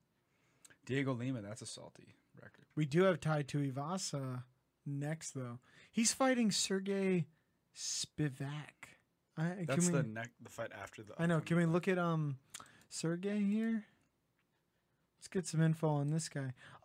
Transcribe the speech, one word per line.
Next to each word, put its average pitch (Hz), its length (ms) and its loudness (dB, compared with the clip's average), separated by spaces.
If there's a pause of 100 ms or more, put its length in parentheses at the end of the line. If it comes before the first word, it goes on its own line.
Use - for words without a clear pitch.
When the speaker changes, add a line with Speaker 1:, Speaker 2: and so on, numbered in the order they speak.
(840)
Speaker 1:
Diego 135 280 0
Lima, 123 280 -4
that's 101 200 -10
a 113 40 -14
salty - 500 -16 (260)
record. - 240 -20 (100)
Speaker 2:
We 151 100 0
do 156 180 4
have 185 160 4
Tai 151 240 2
Tuivasa 139 1000 -2 (420)
next, 147 460 -4
though. 123 280 -8 (320)
He's 226 220 2
fighting 247 380 4
Sergey 190 760 2 (500)
Spivak. - 680 -4 (920)
I, 175 280 -2
Speaker 1:
That's 160 220 4
Speaker 2:
can 175 60 2
we, 170 80 4
Speaker 1:
the 135 60 0
neck, 113 220 -8 (120)
the 117 80 -16
fight 113 220 -8 (100)
after 98 220 -12
the 107 140 -16
Speaker 2:
I 165 80 0
know. 170 120 4
Speaker 1:
upcoming 156 100 -2
Speaker 2:
Can 170 100 2
we 175 60 4
Speaker 1:
fight. 165 100 4
Speaker 2:
look 175 160 0
at, 185 80 4
um, 160 400 0 (520)
Sergey 185 540 -2
here? 220 420 2 (1300)
Let's - 100 -20
get 190 200 -2
some 160 140 2
info 160 280 4
on 147 220 2
this 160 180 0
guy. 135 240 -6 (320)